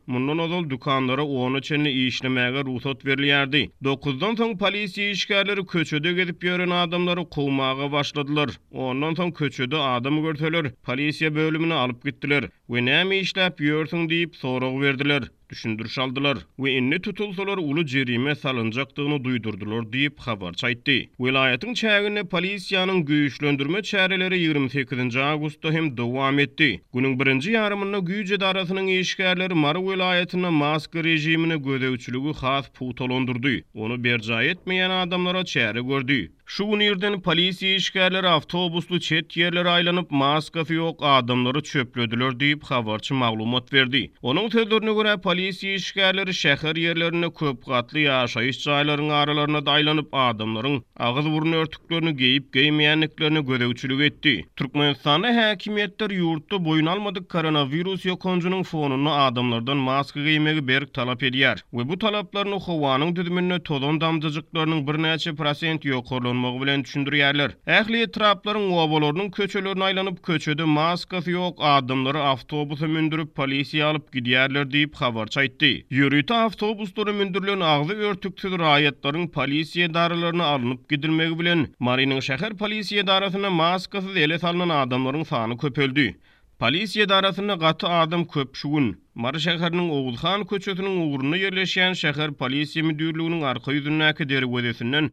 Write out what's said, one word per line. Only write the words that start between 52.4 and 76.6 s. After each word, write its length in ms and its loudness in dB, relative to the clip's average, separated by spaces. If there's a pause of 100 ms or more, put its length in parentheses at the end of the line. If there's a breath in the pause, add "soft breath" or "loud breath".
geýmeýänliklerini 920 2
gözegçilik 520 0
etdi. 440 2 (100)
Türkmenistanda 720 2
häkimetler 840 0
ýurtda 580 -2
boýun 200 4
almadyk 420 -4
koronavirus 760 0
ýokanjynyň 580 0
fonuny 460 0
adamlardan 680 2
maska 420 -2
giýmegi 480 2
berk 260 0
talap 300 -4
edýär. 340 2 (140)
We 180 -4
bu 100 -4
talaplaryny 560 -2
howanyň 600 0
düzümine 480 0
tozan 380 0
damjajyklarynyň 840 -2
bir 80 0 (120)
näçe 280 -2
prosent 500 -2
ýokarlanmagy 520 -2 (240)
bilen 220 0
düşündirýärler. 680 0 (160)
Ähli 380 2
etraplaryň, 600 0 (180)
obalarynyň 480 2
köçelerini 560 -2
aýlanyp, 340 -2
köçede 420 -2
maskasy 680 0
ýok 280 -2
adamlary 600 2
awtobusa 680 -2
mündürip, 480 0
polisiýa 540 0
alyp 240 -2
gidýärler 600 2
diýip 220 2
habar 320 -2
çaýtdy. 440 2 (200)
Ýörüýte 420 2
awtobuslary 840 -2